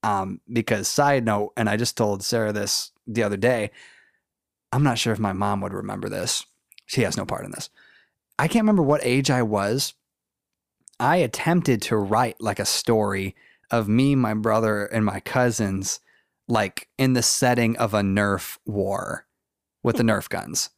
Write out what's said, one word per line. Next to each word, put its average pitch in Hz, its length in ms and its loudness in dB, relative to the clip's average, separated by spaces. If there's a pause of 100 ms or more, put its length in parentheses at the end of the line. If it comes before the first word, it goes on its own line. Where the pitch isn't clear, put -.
Um, 95 380 -2 (100)
because 110 360 -2
side 143 380 2
note, 104 300 0
and 110 140 0
I 104 80 0
just 117 180 -2
told 104 280 0
Sarah 110 280 0
this 104 400 -4 (140)
the 113 160 -4
other 101 160 0
day, 113 320 0 (1000)
I'm 135 120 2
not 123 140 2
sure 113 160 0
if 104 60 -4
my 101 140 -2
mom 101 280 -2
would 95 120 -8
remember 101 360 -8
this. 98 340 -4 (440)
She - 160 0
has 95 140 -2
no 98 80 -4
part - 200 -6
in 98 60 -12
this. - 180 -12 (720)
I 151 80 2
can't 220 160 2
remember 208 180 4
what 147 240 2
age 131 240 2
I 127 140 2
was. 107 500 -2 (1040)
I 143 180 2
attempted 143 680 0
to 113 140 0
write, 107 440 0
like, 104 160 -2
a 101 80 -4
story 98 680 0 (340)
of 113 180 0
me, 131 280 4
my 120 180 2
brother, 107 520 0
and 107 200 0
my 98 140 -2
cousins, 107 800 0 (480)
like, 107 400 -2 (100)
in 131 160 4
the 123 80 2
setting 120 560 2
of 107 160 0
a 107 80 2
Nerf 98 640 0
war 98 640 -4 (560)
with 117 140 2
the 127 60 2
Nerf 107 260 2
guns. - 480 -6